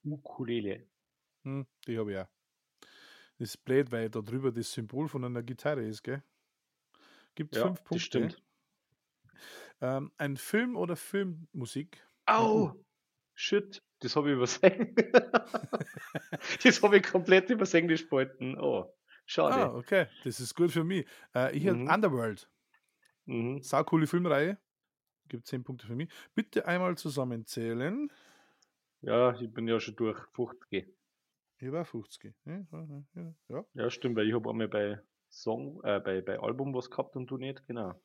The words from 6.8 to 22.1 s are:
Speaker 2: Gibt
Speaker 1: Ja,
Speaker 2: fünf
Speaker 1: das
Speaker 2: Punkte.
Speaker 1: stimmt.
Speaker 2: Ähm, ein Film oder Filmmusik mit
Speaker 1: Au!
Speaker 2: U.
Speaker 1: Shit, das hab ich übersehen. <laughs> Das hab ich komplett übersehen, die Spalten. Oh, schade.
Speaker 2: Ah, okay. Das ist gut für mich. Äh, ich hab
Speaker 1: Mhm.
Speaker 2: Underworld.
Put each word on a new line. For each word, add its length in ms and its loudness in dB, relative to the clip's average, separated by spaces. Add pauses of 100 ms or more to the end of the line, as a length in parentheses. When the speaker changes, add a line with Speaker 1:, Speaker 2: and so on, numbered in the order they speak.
Speaker 2:
Gibt 220 -8
Speaker 1:
Ja, 80 2
Speaker 2:
fünf 140 -2
Speaker 1:
das 100 -20
Speaker 2:
Punkte. 160 -2
Speaker 1:
stimmt. 380 -2 (1400)
Speaker 2:
Ähm, 380 -4
ein 180 -4
Film 400 -2
oder 180 -2
Filmmusik 1000 -6 (300)
mit 100 6
Speaker 1:
Au! 300 4
Speaker 2:
U. 180 -10 (500)
Speaker 1:
Shit, 480 -2 (180)
das 140 -6
hab 120 2
ich 60 4
übersehen. 600 4
<laughs> 1700 0
Das 200 8
hab 100 8
ich 100 10
komplett 480 6
übersehen, 380 4
die 80 4
Spalten. 640 -2
Oh, 340 0 (300)
schade. 300 2 (160)
Speaker 2:
Ah, 40 -8
okay. 320 2 (180)
Das 160 -6
ist 140 -8
gut 160 4
für 140 0
mich. 220 -2 (280)
Äh, 220 0
ich 100 0
hab 100 4
Speaker 1:
Mhm. 120 -4
Speaker 2:
Underworld. 600 0 (760)